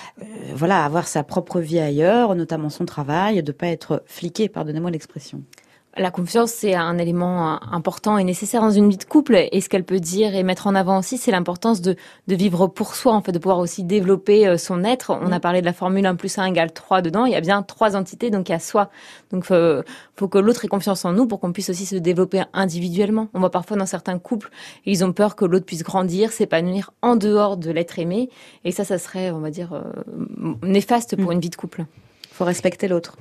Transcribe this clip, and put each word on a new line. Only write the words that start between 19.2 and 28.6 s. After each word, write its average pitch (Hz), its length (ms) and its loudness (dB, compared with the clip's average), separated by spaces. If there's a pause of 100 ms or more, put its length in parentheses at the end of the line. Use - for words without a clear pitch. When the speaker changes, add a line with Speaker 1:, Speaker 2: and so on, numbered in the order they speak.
Speaker 2:
Donc, 185 200 -4
euh, 165 320 4 (340)
faut 196 100 -2
que 196 100 2
l'autre 202 280 4
ait - 20 -4
confiance 196 380 -2
en 175 80 0
nous 240 140 4
pour 208 120 -4
qu'on 175 140 -4
puisse 196 160 -8
aussi 185 160 -6
se 190 100 -6
développer 180 460 0 (100)
individuellement. 190 840 -2
On 180 60 -4
voit 180 120 2
parfois 180 260 -2
dans 190 80 0
certains 180 340 -6
couples, 214 300 -6 (360)
ils 190 200 2
ont 185 80 0
peur 208 240 0
que 208 80 0
l'autre 185 200 2
puisse 165 180 -10
grandir, 185 500 0
s'épanouir 185 580 0 (120)
en 240 120 4
dehors 208 400 2
de 165 160 -6
l'être 170 280 -4
aimé. 185 280 -2 (380)